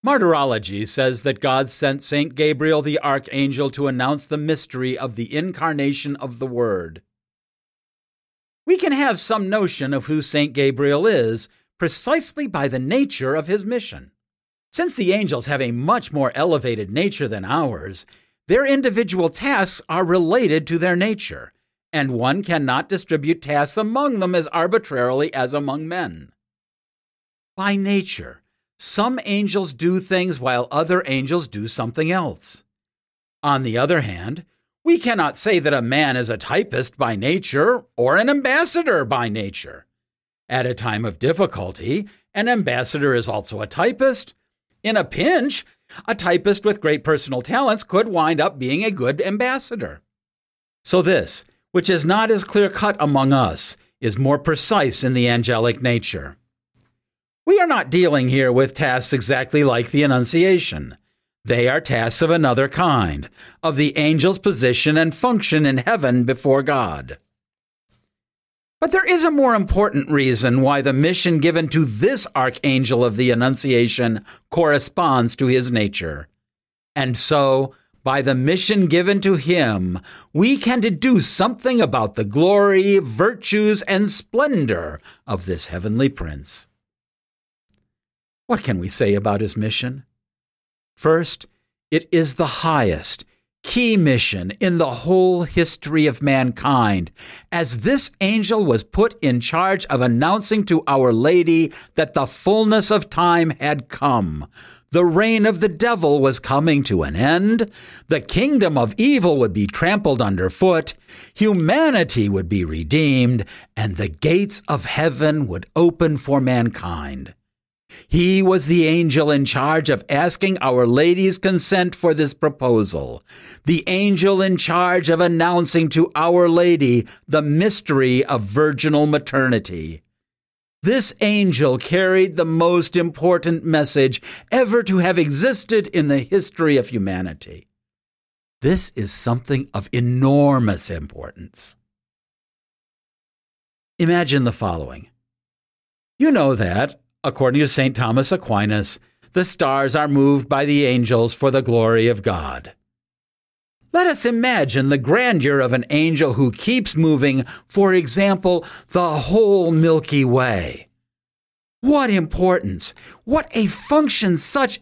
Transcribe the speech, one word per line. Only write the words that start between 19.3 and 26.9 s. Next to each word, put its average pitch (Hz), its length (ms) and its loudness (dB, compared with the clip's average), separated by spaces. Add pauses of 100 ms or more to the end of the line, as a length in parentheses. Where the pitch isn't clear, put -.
tasks 214 580 -2
are 175 160 0
related 170 640 2
to 165 120 -2
their 175 160 0
nature, 175 600 -4 (380)
and 139 200 -2
one 131 300 0
cannot 139 460 -2
distribute 165 540 -2
tasks 143 340 -2
among 226 440 -2
them 185 140 -2
as 165 140 0
arbitrarily 156 840 -2
as 127 200 -4
among 143 340 -6
men. 139 440 -10 (1200)